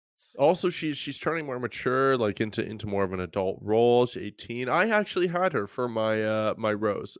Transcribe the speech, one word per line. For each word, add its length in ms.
Also, 320
she's, 280
she's 200
turning 280
more 140
mature, 580
like, 240
into, 240
into 220
more 180
of 80
an 80
adult 400
role. 440
She's 180
eighteen. 460
I 200
actually 380
had 260
her 140
for 220
my, 340
uh, 340
my 160
rose 460